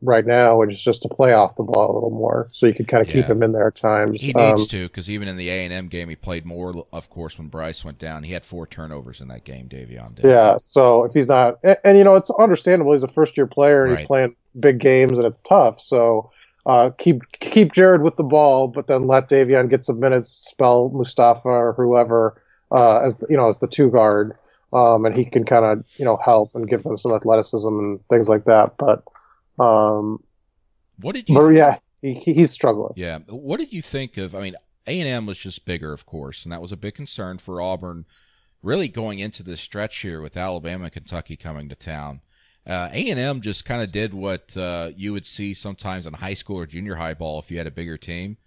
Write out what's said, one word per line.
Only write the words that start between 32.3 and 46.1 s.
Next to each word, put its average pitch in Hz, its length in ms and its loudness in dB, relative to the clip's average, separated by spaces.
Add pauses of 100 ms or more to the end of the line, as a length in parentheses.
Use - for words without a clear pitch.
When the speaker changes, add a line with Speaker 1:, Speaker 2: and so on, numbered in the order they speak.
Speaker 1:
he's 156 180 4
struggling. 107 420 -2
Speaker 2:
Yeah. 85 320 -10
What 139 300 -10
did 294 160 -12
you 170 100 -12
think 135 340 -12
of, 95 160 -12
I 95 80 -12
mean, 95 140 -12 (320)
A 170 140 -8
and 151 80 -8
M 120 180 -8
was 98 120 -12
just - 260 -18
bigger, 80 280 -10
of - 140 -18
course, 69 380 -18
and 82 80 -16
that 85 100 -14
was 90 80 -16
a 101 60 -14
big 104 180 -14
concern 92 440 -14
for 90 220 -14
Auburn 90 440 -10 (580)
really 151 240 -6
going 107 320 -12
into 104 240 -14
this 87 180 -16
stretch - 420 -12
here 85 180 -12
with 76 160 -16
Alabama 90 480 -10
and 80 80 -16
Kentucky 80 420 -16
coming 76 340 -16
to 69 60 -18
town. 73 460 -16 (440)
Uh, 90 280 -10
A 240 180 -8
and 151 80 -6
M 131 220 -8
just 104 240 -10
kinda 120 240 -8
did 101 260 -8
what, 95 420 -10
uh, 87 380 -10
you 98 180 -12
would 101 140 -12
see 101 260 -12
sometimes 92 540 -14
in 78 60 -16